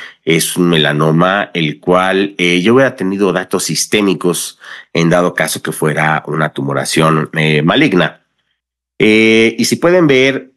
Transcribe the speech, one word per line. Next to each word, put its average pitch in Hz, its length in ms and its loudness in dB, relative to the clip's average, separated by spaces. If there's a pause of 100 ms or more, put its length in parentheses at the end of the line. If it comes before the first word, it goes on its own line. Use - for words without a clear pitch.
(240)
es 82 320 -2
un 87 120 2
melanoma 80 840 0
el 76 240 -4
cual, 95 600 0
eh, 87 220 0
yo 104 140 2
hubiera 131 220 2
tenido 95 360 -2
datos 92 300 -4
sistémicos 90 960 -2 (340)
en 82 180 0
dado 87 220 2
caso - 300 -6
que 80 80 -8
fuera 78 560 -2
una 76 260 -4
tumoración, 73 800 -2
eh, 78 280 0
maligna. 95 600 0 (760)
Eh, 110 580 4
y 117 100 0
si 117 100 -2
pueden 170 320 2
ver, 131 480 0